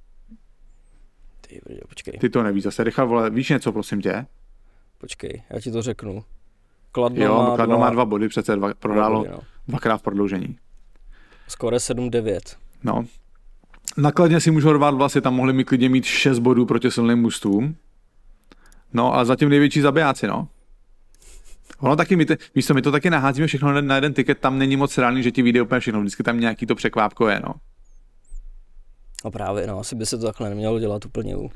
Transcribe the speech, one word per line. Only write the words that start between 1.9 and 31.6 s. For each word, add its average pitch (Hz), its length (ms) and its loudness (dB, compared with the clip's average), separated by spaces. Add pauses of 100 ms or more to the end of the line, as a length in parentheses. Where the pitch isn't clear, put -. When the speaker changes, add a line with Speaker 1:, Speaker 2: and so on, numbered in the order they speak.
Speaker 2:
Ty 123 100 0
to 117 140 0
nevíš 98 200 -2
zase, 104 200 -4
Richard, 117 220 0
vole, 113 240 0
víš 123 200 -2
něco, 127 220 0
prosím 104 300 -6
tě? 98 240 -4 (720)
Speaker 1:
Počkej, - 520 -14
já 110 100 -10
ti 113 120 -10
to 113 100 -4
řeknu. 107 420 -8 (680)
Kladno 120 340 0
Speaker 2:
Jo, 107 120 4
Speaker 1:
má 120 180 2
Speaker 2:
Kladno 117 200 2
Speaker 1:
dva, 120 100 4
Speaker 2:
má 123 40 4
dva 120 160 2
body, 104 220 0
přece 107 280 -2
dva, 98 120 0
Speaker 1:
dva 104 120 -6
Speaker 2:
prohrálo 107 400 2
Speaker 1:
body, 92 120 -6
no. 90 80 -14 (280)
Speaker 2:
dvakrát 120 300 -2
v - 40 -8
prodloužení. 98 560 -4 (880)
Speaker 1:
Skóre 120 320 -2
sedm 123 300 -4
devět. 110 480 -4 (260)
Speaker 2:
No. 117 220 -2 (920)
Na 147 140 4
Kladně 170 280 4
si 160 120 4
můžou 156 220 6
rvát 143 220 4
vlasy, 135 260 2
tam 127 140 2
mohli 131 180 2
mi 131 100 2
klidně 127 260 2
mít 127 160 2
šest 135 340 2
bodů 123 260 4
proti 117 260 0
silným 120 280 2
mužstvům. 113 560 0 (1200)
No 123 220 2
a 127 100 2
zatím 131 240 2
největší 143 320 4
zabijáci, 139 460 2
no. 107 200 -4 (1300)
Ono 135 160 2
taky, 170 200 2
my 160 100 4
te-, 156 120 0 (180)
víš 131 100 0
co, 151 80 4
my 131 80 2
to 143 100 0
taky 151 180 2
naházíme 139 380 0
všechno 143 260 0
na, 143 80 0
na 135 140 0
jeden 139 180 0
tiket, 135 260 0
tam 131 180 0
není 135 180 2
moc 135 220 0
reálný, 127 260 2
že 120 80 2
ti 131 100 0
vyjde 120 200 4
úplně 120 180 0
všechno, 107 200 -4
vždycky 101 240 -4
tam 117 160 -2
nějaký 117 260 -2
to 110 100 0
překvápko 110 520 0
je, 101 180 2
no. - 80 -8 (1700)
Speaker 1:
No 107 60 -10
právě, 101 360 -4
no, 95 120 -6
asi - 160 -10
by 110 100 -6
se 120 120 -4
to 113 80 -6
takhle 110 240 -6
nemělo 110 300 -2
dělat 104 260 -4
úplně 104 320 -8
u - 180 -8